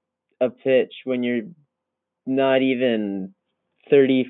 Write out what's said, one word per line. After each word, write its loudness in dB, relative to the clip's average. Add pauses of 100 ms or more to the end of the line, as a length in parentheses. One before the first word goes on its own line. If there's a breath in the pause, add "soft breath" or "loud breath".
(400)
a 0
pitch 0 (120)
when -4
you're -4 (840)
not 0
even -2 (540)
thirty, 4